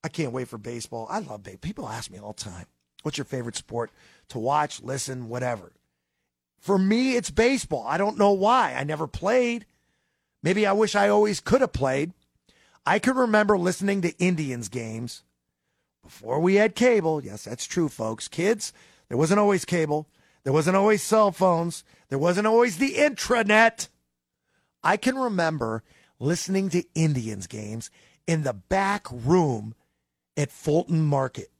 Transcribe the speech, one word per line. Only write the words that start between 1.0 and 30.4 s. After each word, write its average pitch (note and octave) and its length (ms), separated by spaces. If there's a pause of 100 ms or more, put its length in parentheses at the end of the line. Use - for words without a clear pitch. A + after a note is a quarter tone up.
I G3 100
love G#2+ 240
baseball. F#2+ 160
People F3 300
ask A2 200
me F#2 100
all G#2 120
the - 100
time, F2+ 260 (340)
"What's - 160
your C#3+ 80
favorite A#2+ 320
sport A#2 340 (380)
to B2 100
watch, C#3+ 420
listen, B2+ 460
whatever?" A#2 460 (840)
For F#3+ 200
me, A#3 400
it's F#3 140
baseball. A3 540
I C#3+ 120
don't G3+ 200
know G3+ 140
why. G3 440
I C3+ 100
never D3+ 220
played. A#3 580 (760)
Maybe F#3+ 240
I G3 60
wish G#3 240
I G3+ 140
always G#3 320
could B3+ 180
have C4 140
played. C#3 400 (720)
I E3+ 120
can B3+ 200
remember G#3+ 400
listening F#3 440
to E3+ 180
Indians D3 500
games A2+ 540 (800)
before B2 360
we F#3 160
had G#3+ 200
cable. E3 480
Yes, G#2 200
that's - 220
true, D#3+ 240
folks. A2+ 380
Kids, G3+ 460 (340)
there A#2+ 100
wasn't D#3+ 220
always G3+ 260
cable. D#3 420 (360)
There C3+ 100
wasn't D#3+ 240
always G#3 260
cell G#3+ 280
phones. E3+ 520 (260)
There C3+ 100
wasn't F3+ 280
always A3+ 300
the C4+ 180
intranet. A3+ 920 (960)
I F#3 140
can C4 200
remember D#3+ 680 (380)
listening F3+ 480
to F3 140 (120)
Indians A2+ 520
games G#2+ 420 (380)
in D#3+ 160
the C3 100
back G3 580
room B2 640 (640)
at D3 140